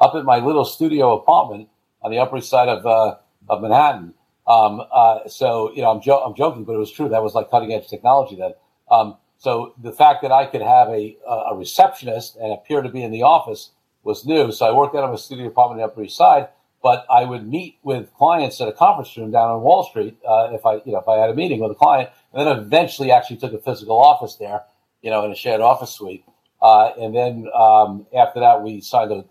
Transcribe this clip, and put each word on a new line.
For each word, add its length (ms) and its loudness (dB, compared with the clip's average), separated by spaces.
up 140 4
at 100 -8
my 140 4
little 280 0
studio 460 0
apartment 560 0
on 80 -8
the 80 -4
Upper 200 -2
East 120 -14
Side 180 2
of, 160 -4
uh, 300 2
of 140 -4
Manhattan. 500 0
Um, 360 2
uh, 360 2
so, 440 -4
you 80 -12
know, 120 2
I'm 100 -8
jo-, 160 2
I'm 160 -8
joking, 300 -4
but 100 -8
it 40 -6
was 120 -6
true. 180 -8
That 140 -2
was, 120 -6
like, 160 -4
cutting 220 -2
edge 160 -8
technology 480 0
then. 160 -8
Um, 260 2
so 420 -6
the 120 -14
fact 300 4
that 100 -4
I 140 4
could 160 -8
have 260 4
a, 280 -8
a, 60 -10
a 40 -10
receptionist 800 -2
and 160 -8
appear 300 -6
to 80 -8
be 120 -12
in 100 -8
the 100 -6
office 480 0
was 220 -8
new. 260 0
So 140 -4
I 80 2
worked 240 2
out 80 -2
of 80 -4
a 60 -8
studio 300 -14
apartment 340 0
on 40 -2
the 60 -8
Upper 100 -12
East 140 -14
Side, 320 4
but 280 0
I 140 4
would 220 -10
meet 360 -10
with 320 -8
clients 480 0
at 40 -6
a 60 -6
conference 420 0
room 160 -12
down 200 2
on 100 -4
Wall 220 2
Street, 340 -8
uh, 260 2
if 120 -8
I, 120 0
you 60 -12
know, 80 -6
if 60 -12
I 120 2
had 100 2
a 60 -6
meeting 260 -4
with 100 -4
a 40 -12
client, 340 2
and 140 -4
then 100 0
eventually 560 -2
actually 240 2
took 160 -10
a 60 -10
physical 400 -6
office 380 4
there, 260 -12
you 80 -10
know, 160 -2
in 40 -8
a 40 -12
shared 260 -4
office 300 2
suite. 340 -16
Uh, 360 6
and 160 -6
then, 400 -4
um, 520 4
after 240 0
that, 220 4
we 180 -12
signed 320 -2
a 180 -8